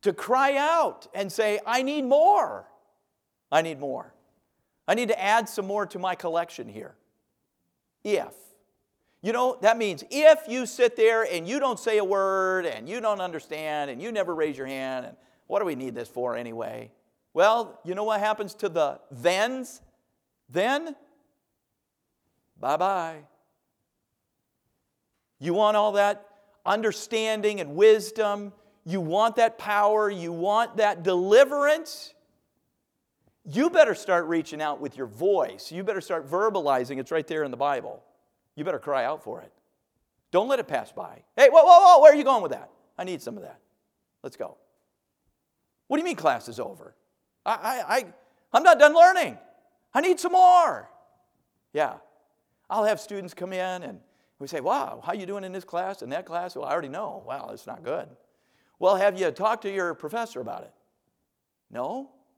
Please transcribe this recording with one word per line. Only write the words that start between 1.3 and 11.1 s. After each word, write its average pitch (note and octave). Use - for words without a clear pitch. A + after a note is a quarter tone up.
say, G#3+
"I A#3+
need C#4+
more. C#4+
I D#3
need D#3+
more. C3
I F3
need A#3
to A3
add G#3
some G3
more G3+
to F#3+
my F3+
collection E3+
here." G#2+
If. G#3
You A3
know, B3+
that A3+
means G3+
if C#4
you A#3+
sit A#3+
there A3+